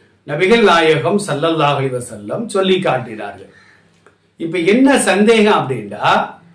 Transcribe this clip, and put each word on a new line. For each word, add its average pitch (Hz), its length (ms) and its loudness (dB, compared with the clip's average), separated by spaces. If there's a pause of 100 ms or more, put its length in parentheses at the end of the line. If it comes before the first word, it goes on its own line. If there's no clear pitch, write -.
(260)
நபிகள் 190 360 2
நாயகம் 165 560 2
ஸல்லல்லாஹு 147 580 -2
அலைஹி 135 160 -4
வஸல்லம் 120 540 -8
சொல்லி 190 340 0
காட்டினார்கள். 110 720 -6 (840)
இப்ப 165 220 -6
என்ன 240 400 4
சந்தேகம் 208 560 4
அப்படின்னா, 135 760 -2 (240)